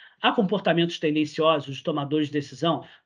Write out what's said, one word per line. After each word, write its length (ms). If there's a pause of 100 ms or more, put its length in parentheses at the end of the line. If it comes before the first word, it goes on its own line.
(220)
há 100
comportamentos 640
tendenciosos 800
de 60
tomadores 460
de 40
decisão 540 (200)